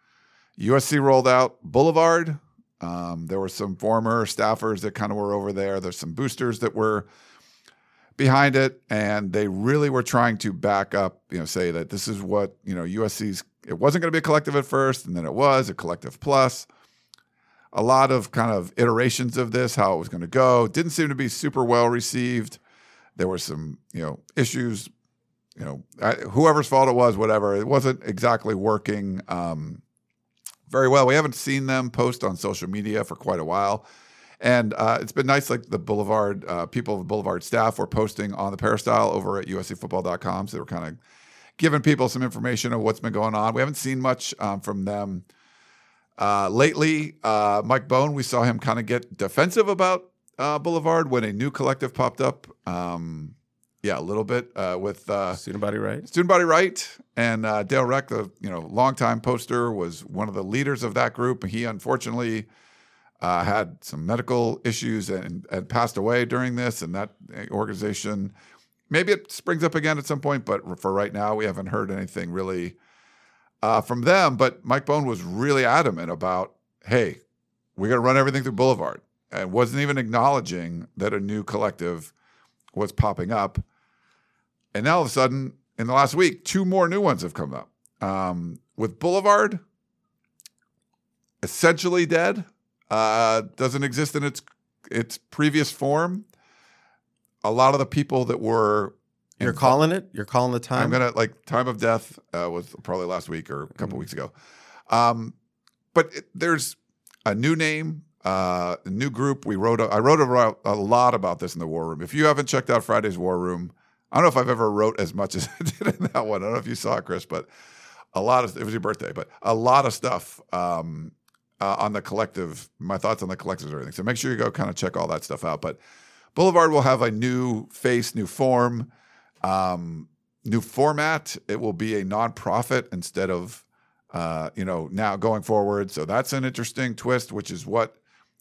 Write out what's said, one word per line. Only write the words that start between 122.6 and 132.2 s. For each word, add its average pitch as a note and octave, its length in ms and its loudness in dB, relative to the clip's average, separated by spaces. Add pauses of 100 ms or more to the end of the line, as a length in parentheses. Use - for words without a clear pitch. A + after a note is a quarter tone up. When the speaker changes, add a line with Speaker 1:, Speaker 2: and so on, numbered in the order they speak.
Speaker 1:
my F#2 180 -4
thoughts G#2+ 260 -2
on F#2 60 -6
the F#2 80 -6
collectives F#2 260 -8
and D2+ 80 -12
everything. D2 220 -10
So F#2 100 -8
make A#2 140 -2
sure B2+ 140 -2
you A#2 60 -2
go A2+ 140 0
kinda G2 220 -4
check F2+ 240 -4
all E2+ 100 -2
that D#2+ 160 -4
stuff - 200 -8
out. D#2 180 -4
But D#2 180 -8 (540)
Boulevard E3+ 380 6
will D3 100 4
have C3 200 4
a A#2+ 100 4
new B2 580 -2
face, A#2+ 440 0
new G#2 140 -4
form, A#2+ 640 0 (500)
um, F2 680 -2 (340)
new A2 160 0
format. D3+ 800 0 (100)
It G2+ 140 -4
will A2 120 -2
be G#2+ 220 -4
a G2+ 80 -2
nonprofit A2+ 920 -2